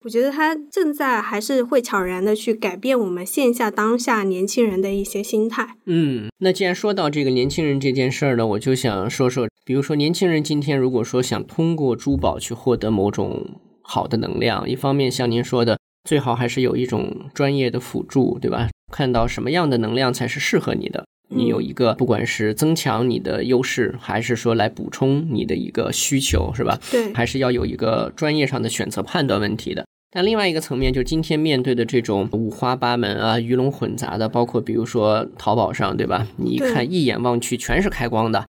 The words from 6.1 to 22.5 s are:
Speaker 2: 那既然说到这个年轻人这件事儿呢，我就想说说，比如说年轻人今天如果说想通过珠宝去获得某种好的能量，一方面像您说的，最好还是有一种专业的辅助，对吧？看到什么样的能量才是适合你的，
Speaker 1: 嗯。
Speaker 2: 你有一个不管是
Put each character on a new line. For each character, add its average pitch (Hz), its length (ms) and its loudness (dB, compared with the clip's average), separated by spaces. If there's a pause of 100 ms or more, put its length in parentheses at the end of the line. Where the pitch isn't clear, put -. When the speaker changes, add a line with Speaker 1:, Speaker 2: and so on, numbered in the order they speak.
Speaker 2:
那 185 120 4
既 185 120 0
然 180 100 2
说 208 180 -2
到 180 160 0
这 147 160 0
个 131 60 2
年 127 180 2
轻 160 160 -2
人 139 160 2
这 139 100 2
件 127 220 2
事 143 140 -2
儿 127 100 2
呢， 113 100 2
我 104 120 0
就 131 160 2
想 107 340 0
说 123 220 0
说， 123 180 -2 (160)
比 131 80 -4
如 139 80 2
说 151 160 -2
年 147 160 2
轻 180 160 2
人 156 160 2
今 151 160 0
天 139 180 0
如 131 120 4
果 120 120 2
说 127 200 0
想 110 220 -2
通 165 300 0
过 135 220 2
珠 139 220 0
宝 95 200 0
去 - 140 -8
获 117 240 0
得 110 140 -2
某 101 200 2
种 - 480 -6 (220)
好 - 260 -4
的 117 120 0
能 - 200 -2
量， 113 300 0
一 127 80 -2
方 139 180 0
面 135 160 2
像 123 200 0
您 117 120 0
说 120 220 2
的， 113 140 2 (300)
最 151 100 2
好 123 160 0
还 120 140 0
是 131 140 0
有 123 120 2
一 123 120 0
种 - 480 -4
专 139 200 2
业 131 160 2
的 120 80 -4
辅 - 240 -6
助， - 380 2
对 - 100 0
吧？ 117 200 0 (200)
看 131 220 0
到 117 160 4
什 113 140 -6
么 120 80 -2
样 165 180 2
的 127 80 2
能 110 180 0
量 127 200 2
才 120 120 -2
是 139 140 -6
适 - 180 0
合 - 160 0
你 - 140 -4
的， - 160 -6 (240)
Speaker 1:
嗯。 - 100 -2
Speaker 2:
你 120 100 2
有 113 120 0
一 127 140 -6
个 117 180 2
不 123 140 2
管 113 200 0
是 107 280 0